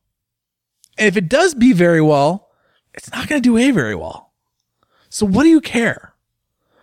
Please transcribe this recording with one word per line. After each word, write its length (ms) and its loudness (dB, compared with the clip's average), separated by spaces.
And 100 0
if 100 0
it 120 -2
does 240 0
B 180 4
very 300 2
well, 460 0
it's 160 -20
not 160 -10
gonna 140 -2
do 160 2
A 120 2
very 240 -2
well. 380 -14
So 180 -4
what 160 2
do 60 4
you 120 4
care? 540 -6